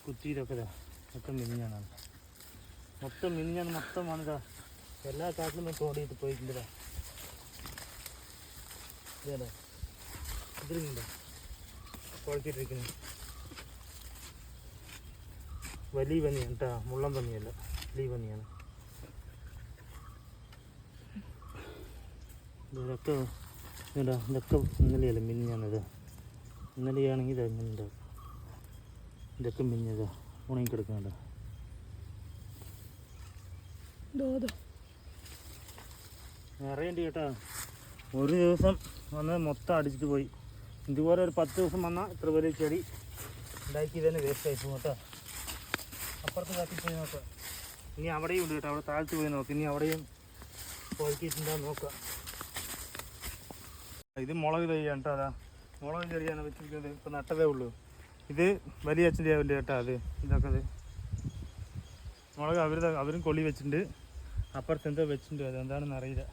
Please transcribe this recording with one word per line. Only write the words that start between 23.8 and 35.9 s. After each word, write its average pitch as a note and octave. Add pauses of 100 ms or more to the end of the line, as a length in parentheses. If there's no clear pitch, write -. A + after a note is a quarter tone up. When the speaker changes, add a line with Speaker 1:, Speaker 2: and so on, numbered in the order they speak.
Speaker 1:
ഇതുണ്ടോ, C3 (140)
ഇതൊക്കെ C3+ (260)
ഇന്നലെയല്ല, B2
മിനിഞ്ഞാണിത്. A2+ (1000)
ഇന്നലെയാണെങ്കിൽ C3
ഇത് A#2+
അങ്ങനെ A2+
ഉണ്ടാവും. G#2 (1400)
ഇതൊക്കെ A#2+
മിഞ്ഞതാ, A2+ (420)
ഉണങ്ങി B2
കിടക്കുന്നുണ്ട്. G#2 (3000)
Speaker 2:
ദോ, C4+ (160)
ദോ. C4 (2250)